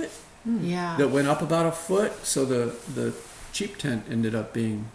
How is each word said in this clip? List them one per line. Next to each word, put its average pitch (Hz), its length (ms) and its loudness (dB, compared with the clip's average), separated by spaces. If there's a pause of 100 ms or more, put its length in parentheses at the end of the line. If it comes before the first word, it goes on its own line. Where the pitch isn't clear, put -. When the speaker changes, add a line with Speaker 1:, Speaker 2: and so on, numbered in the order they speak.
Speaker 1:
it - 80 -6 (340)
Speaker 2:
Hmm. 233 200 2
Speaker 3:
Yeah. 175 340 0
Speaker 1:
that 143 120 6
went 139 180 4
up 151 120 2
about 165 260 2
a 160 60 2
foot. 202 540 0
So 135 180 2
the, 120 300 2 (200)
the 117 180 0 (400)
cheap - 260 -4
tent 120 320 -2
ended 113 240 2
up 110 180 -2
being, 110 420 -2